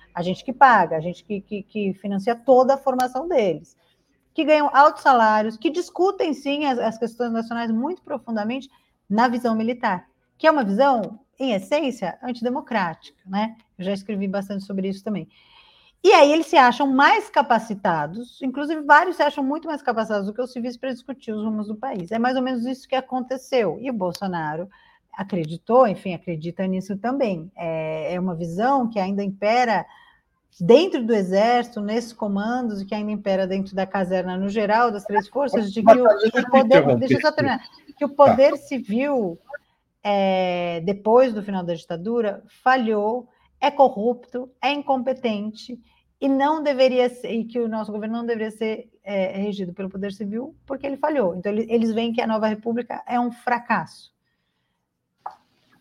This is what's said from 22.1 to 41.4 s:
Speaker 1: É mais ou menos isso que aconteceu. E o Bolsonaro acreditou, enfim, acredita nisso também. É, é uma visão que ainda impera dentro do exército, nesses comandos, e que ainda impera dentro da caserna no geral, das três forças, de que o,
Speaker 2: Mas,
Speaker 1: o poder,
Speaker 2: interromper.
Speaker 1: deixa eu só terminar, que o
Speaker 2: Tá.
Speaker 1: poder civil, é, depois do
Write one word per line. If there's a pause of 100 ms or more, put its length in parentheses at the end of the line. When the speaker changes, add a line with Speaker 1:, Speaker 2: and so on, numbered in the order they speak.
Speaker 1:
É
mais
ou
menos
isso
que
aconteceu.
E
o
Bolsonaro (440)
acreditou,
enfim,
acredita
nisso
também.
É,
é
uma
visão
que
ainda
impera (720)
dentro
do
exército,
nesses
comandos,
e
que
ainda
impera
dentro
da
caserna
no
geral,
das
três
forças,
de
que
o,
Speaker 2:
Mas,
Speaker 1:
o
poder,
Speaker 2:
interromper.
Speaker 1:
deixa
eu
só
terminar, (340)
que
o
Speaker 2:
Tá.
Speaker 1:
poder
civil, (640)
é,
depois
do